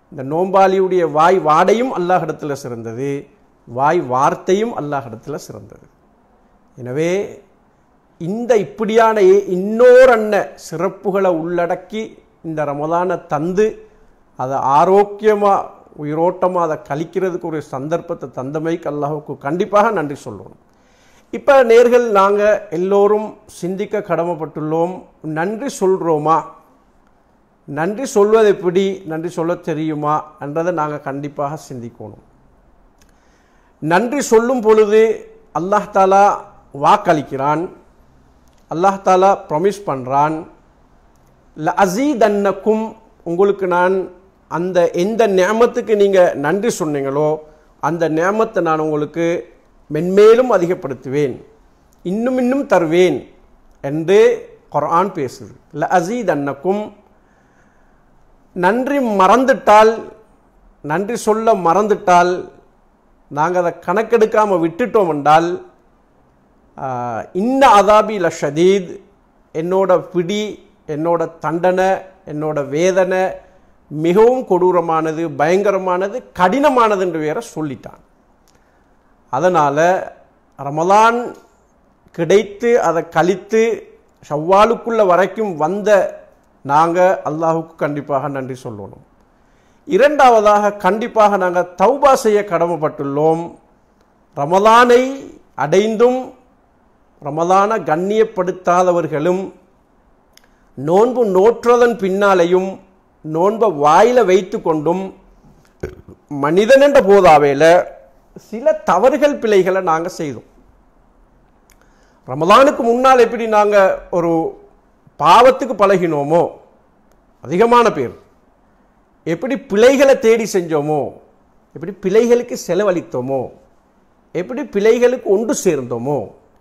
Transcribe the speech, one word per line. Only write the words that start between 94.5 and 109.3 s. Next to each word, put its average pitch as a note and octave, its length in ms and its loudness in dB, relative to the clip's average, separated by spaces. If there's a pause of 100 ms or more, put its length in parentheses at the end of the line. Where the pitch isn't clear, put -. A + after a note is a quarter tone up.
அடைந்தும் A3 800 0 (920)
ரமலானை F3+ 600 0
கண்ணியப்படுத்தாதவர்களும் F3+ 1700 -2 (1200)
நோன்பு G#3+ 520 0
நோற்றதன் A#3 720 2
பின்னாலேயும் F#3+ 800 0 (420)
நோன்பை G3 500 0
வாயில F#3 540 4
வைத்து F#3+ 360 0
கொண்டும் E3+ 520 -4 (1120)
மனிதன் F3+ 540 2
என்ற C#4 200 4
போதாவேல D#3+ 920 4 (440)
சில C4+ 340 -2
தவறுகள் B3+ 640 0